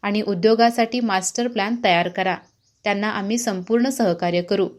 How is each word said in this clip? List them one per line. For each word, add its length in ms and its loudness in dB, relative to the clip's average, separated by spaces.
आणि 180 0
उद्योगासाठी 800 2
मास्टर 480 -2
प्लॅन 360 -2
तयार 240 4
करा. 280 -2
त्यांना 260 -2
आम्ही 280 -4
संपूर्ण 500 0
सहकार्य 540 0
करू. 260 0